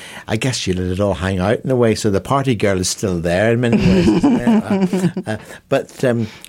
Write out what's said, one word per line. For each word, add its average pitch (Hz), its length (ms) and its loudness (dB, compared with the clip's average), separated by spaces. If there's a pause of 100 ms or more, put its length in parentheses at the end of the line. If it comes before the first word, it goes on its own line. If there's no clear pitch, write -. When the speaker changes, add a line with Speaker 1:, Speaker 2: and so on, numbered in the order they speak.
(280)
Speaker 1:
I 117 80 -2
guess 131 300 -4
you 95 80 0
let 90 160 -2
it 92 100 -2
all 101 140 2
hang 92 260 -2
out 104 200 0
in 139 100 -4
a 131 60 2
way. 113 180 4
So 107 160 -2
the 98 100 0
party 135 340 0
girl 98 260 0
is 90 80 -2
still 92 320 -4
there 90 320 2
in 117 80 0
many 123 160 2
ways. 185 320 4
Isn't 269 320 2
it? - 60 -2
Speaker 2:
<laughs> 190 800 0
Speaker 1:
Uh, 110 60 -6
uh, 107 40 -6 (320)
but, - 360 -2
um, 117 220 0 (220)